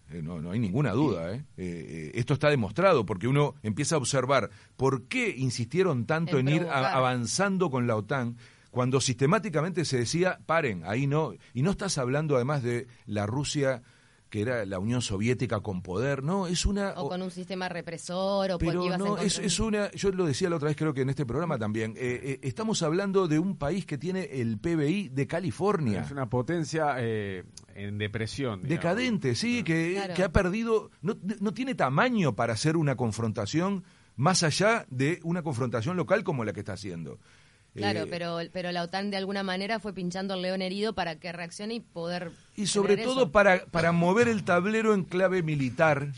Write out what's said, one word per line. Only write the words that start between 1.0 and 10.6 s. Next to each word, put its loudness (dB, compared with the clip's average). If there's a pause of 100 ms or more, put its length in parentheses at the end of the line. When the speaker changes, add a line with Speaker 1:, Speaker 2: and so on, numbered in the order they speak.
Speaker 1:
¿eh? -10 (120)
Eh, -8
eh, -8
esto 0
está 2
demostrado 4
porque -4
uno 2
empieza -2
a 4
observar 0 (260)
por 0
qué 0
insistieron 0
tanto 0
Speaker 2:
En 2
Speaker 1:
en 4
ir 2
a-, -4
Speaker 2:
provocar. 0
Speaker 1:
avanzando 2
con 0
la 2
otan, -2 (340)
cuando 2
sistemáticamente 2
se 0
decía, 0
"Paren, 0